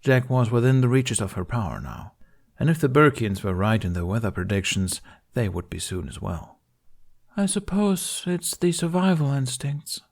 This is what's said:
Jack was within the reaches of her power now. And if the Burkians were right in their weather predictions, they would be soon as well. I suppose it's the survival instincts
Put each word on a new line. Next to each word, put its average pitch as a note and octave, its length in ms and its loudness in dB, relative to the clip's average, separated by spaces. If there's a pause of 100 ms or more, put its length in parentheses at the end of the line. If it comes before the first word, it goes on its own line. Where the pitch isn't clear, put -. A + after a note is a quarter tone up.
Jack C3 300 2
was B2+ 200 2
within B2 300 4
the B2 80 4
reaches B2+ 320 2
of G2+ 120 -4
her F#2+ 120 -6
power F#2 360 -4
now. - 320 -12 (460)
And D3 120 2
if D#3+ 100 2
the D3 80 2
Burkians C3 540 4
were F#2+ 120 -2
right G#2 300 2
in F#2 80 -2
their F2 140 -4
weather G#2 240 -2
predictions, F#2+ 720 -2 (340)
they A#2+ 140 0
would F2 200 -6
be F2 100 -10
soon F2 300 -8
as - 120 -14
well. F2 400 -8 (760)
I G3+ 100 0
suppose G3 800 -2
it's F3 300 -4
the F3 160 2
survival E3+ 600 2
instincts C#3 680 -4 (120)